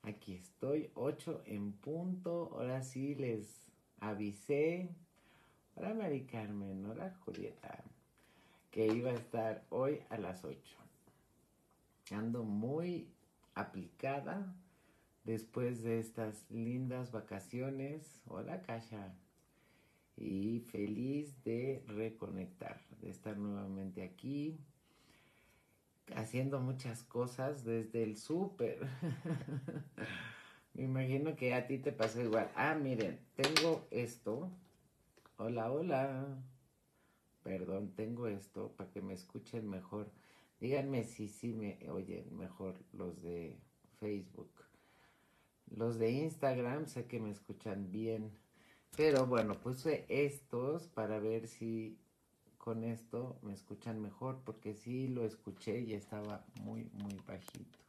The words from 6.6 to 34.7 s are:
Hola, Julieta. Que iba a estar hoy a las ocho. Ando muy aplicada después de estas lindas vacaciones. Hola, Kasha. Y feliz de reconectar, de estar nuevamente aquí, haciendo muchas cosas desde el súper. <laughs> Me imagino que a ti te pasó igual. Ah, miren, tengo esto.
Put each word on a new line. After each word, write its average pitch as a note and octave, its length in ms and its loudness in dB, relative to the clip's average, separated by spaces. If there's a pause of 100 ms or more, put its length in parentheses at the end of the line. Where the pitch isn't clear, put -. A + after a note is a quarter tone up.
Hola, F3+ 300 -4 (100)
Julieta. - 580 -6 (880)
Que A2 160 6
iba B2 240 6
a A#2+ 40 2
estar A2+ 540 0
hoy C#3 400 4
a A2+ 80 -2
las F#2 260 -4
ocho. C#2 340 -10 (1300)
Ando A2+ 320 0
muy C#3 640 2 (480)
aplicada C#3+ 1000 -2 (720)
después A2+ 580 0
de A2+ 160 4
estas A2 500 -4
lindas B2+ 600 0
vacaciones. C3+ 1160 -4
Hola, G#2+ 340 -4
Kasha. G#2+ 520 -6 (1000)
Y G#2+ 460 0 (100)
feliz B2 720 0
de C3 440 2
reconectar, G#2 960 -4 (180)
de - 100 -8
estar G2+ 280 -6
nuevamente G2 680 -2
aquí, C#3+ 560 -4 (1600)
haciendo B2+ 440 0
muchas B2+ 440 -2
cosas C3 600 0
desde A2+ 400 2
el A2 140 0
súper. F#3+ 680 2 (140)
<laughs> - 1700 -4
Me C3+ 100 -2
imagino C3 520 4
que B2 180 4
a B2 140 2
ti C#3 100 2
te C#3 140 2
pasó A2+ 300 2
igual. A2 340 6
Ah, D#3 200 4
miren, A#2+ 440 2 (160)
tengo D#3 560 6
esto. A#2+ 600 0 (840)